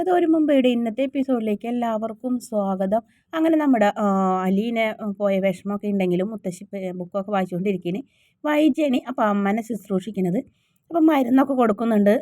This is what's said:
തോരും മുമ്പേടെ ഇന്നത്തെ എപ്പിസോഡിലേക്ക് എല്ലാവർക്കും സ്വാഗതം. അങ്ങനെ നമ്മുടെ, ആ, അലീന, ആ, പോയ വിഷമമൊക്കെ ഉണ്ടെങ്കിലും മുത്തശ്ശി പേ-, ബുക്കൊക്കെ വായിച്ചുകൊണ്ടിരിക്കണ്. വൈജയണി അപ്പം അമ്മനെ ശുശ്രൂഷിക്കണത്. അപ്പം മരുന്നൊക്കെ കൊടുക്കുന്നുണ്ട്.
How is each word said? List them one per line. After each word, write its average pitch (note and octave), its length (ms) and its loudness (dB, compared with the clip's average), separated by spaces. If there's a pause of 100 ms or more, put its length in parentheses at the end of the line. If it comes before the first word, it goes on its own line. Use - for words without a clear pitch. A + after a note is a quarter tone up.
തോരും F4 300 2
മുമ്പേടെ D4 360 4
ഇന്നത്തെ A#3 340 -2
എപ്പിസോഡിലേക്ക് B3 640 -2
എല്ലാവർക്കും A3+ 720 -4
സ്വാഗതം. G3 640 -2 (300)
അങ്ങനെ D#4+ 240 2
നമ്മുടെ, C4 400 4
ആ, G#3+ 100 -2 (360)
അലീന, G#3+ 360 0 (140)
ആ, G#3+ 180 -10
പോയ G3 280 -2
വിഷമമൊക്കെ G3 500 -4
ഉണ്ടെങ്കിലും F#3+ 400 0
മുത്തശ്ശി G3+ 360 -10
പേ-, F#3+ 280 -10
ബുക്കൊക്കെ F#3 380 -8
വായിച്ചുകൊണ്ടിരിക്കണ്. F#3 720 -4 (440)
വൈജയണി D4 600 2
അപ്പം B3 180 -2
അമ്മനെ G3+ 380 0
ശുശ്രൂഷിക്കണത്. F#3+ 800 -4 (500)
അപ്പം E4 160 2
മരുന്നൊക്കെ C4+ 480 4
കൊടുക്കുന്നുണ്ട്. A3 680 4